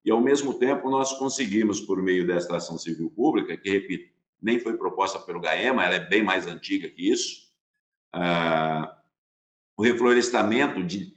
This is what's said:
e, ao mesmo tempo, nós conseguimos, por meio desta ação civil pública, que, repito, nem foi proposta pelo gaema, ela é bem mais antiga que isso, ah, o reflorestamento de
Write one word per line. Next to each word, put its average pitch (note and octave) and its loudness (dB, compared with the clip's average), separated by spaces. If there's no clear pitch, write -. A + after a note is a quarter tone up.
e, G#2 2
ao A2+ 4
mesmo C#3 2
tempo, C3 0
nós C3+ 0
conseguimos, A2 0
por G2 -2
meio F#2 2
desta F2 -2
ação E2 -8
civil D#2+ -6
pública, G#2 0
que, G2 -6
repito, G2 -2
nem A#2 0
foi A2+ -4
proposta F#2+ -4
pelo E2+ -10
gaema, F#2 0
ela F2+ 2
é F2 0
bem F#2 2
mais F#2+ 0
antiga E2+ -6
que F2 -2
isso, - -2
ah, E2 0
o G#2 -2
reflorestamento A#2+ 2
de F2+ -6